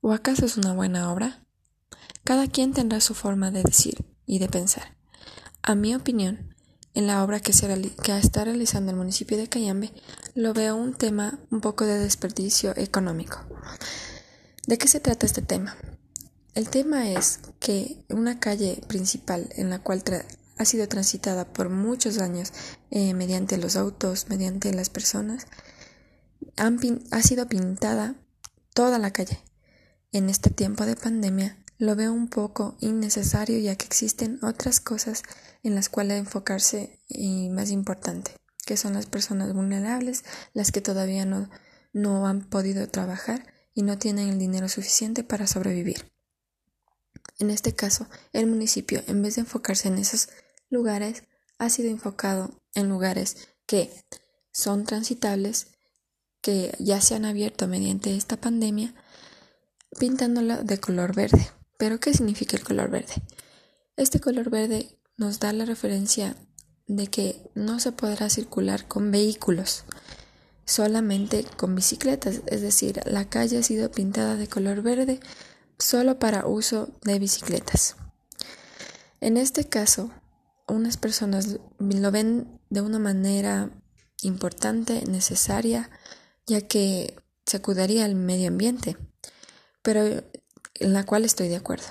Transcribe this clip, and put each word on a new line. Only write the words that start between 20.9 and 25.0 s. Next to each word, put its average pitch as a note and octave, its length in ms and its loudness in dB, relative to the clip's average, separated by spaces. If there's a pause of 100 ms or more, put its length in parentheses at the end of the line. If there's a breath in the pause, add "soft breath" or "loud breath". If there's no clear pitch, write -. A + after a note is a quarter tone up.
por F#3 180 -2
muchos G#3+ 500 0
años, F3+ 340 -4 (380 loud breath)
eh, G3 220 2
mediante F#3 440 0
los E3+ 180 -2
autos, F#3+ 540 -2
mediante F#3+ 440 -2
las F#3 160 -2
personas, G#3+ 580 -4 (1080 loud breath)